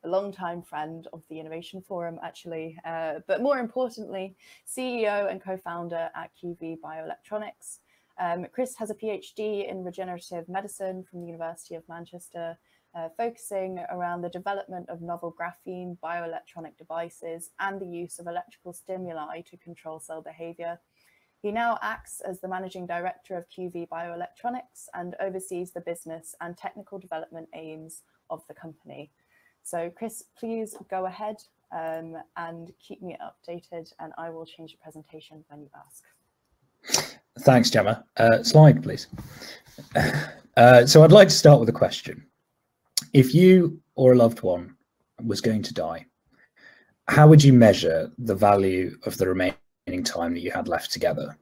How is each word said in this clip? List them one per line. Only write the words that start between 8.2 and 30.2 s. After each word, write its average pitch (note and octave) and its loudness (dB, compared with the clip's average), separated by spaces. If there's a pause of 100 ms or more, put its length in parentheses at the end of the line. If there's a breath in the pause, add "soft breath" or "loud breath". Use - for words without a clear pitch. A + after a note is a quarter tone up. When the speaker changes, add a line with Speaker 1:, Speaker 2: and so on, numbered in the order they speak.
Speaker 1:
Um, F3+ -6
Chris B3+ -8
has G#3+ -12
a G#3+ -8
P A3 -10
H F#3+ -12
D G#3 -8
in F#3+ -12
regenerative F3 -14
medicine F#3+ -12
from F3 -18
the E3+ -16
University E3 -16
of D#3+ -20
Manchester, E3+ -16 (360)
uh, E3 -12
focusing G3 -10 (120)
around F3 -10
the F3 -10
development F#3+ -12
of E3+ -16
novel E3+ -12
graphene F3+ -14
bioelectronic E3 -14
devices E3 -14 (100)
and G3 -8
the F#3+ -14
use F3 -14
of F3 -18
electrical F3 -14
stimuli E3+ -14
to - -20
control D#3+ -18
cell D#3+ -16
behavior. E3 -16 (640)
He G#3 -8
now A#3 -4
acts - -12
as F#3 -12
the F#3+ -14
managing F#3 -12
director F3 -10
of F3 -14
Q F#3 -12
V E3+ -12
Bioelectronics F3 -14
and F3 -12
oversees F#3 -10
the F3 -14
business E3 -14
and F3 -14
technical G3 -16
development E3 -16
aims D#3+ -20 (280)
of D#3+ -14
the D#3+ -20
company. D3+ -20 (500)
So E3+ -10
Chris, A3 -14 (120)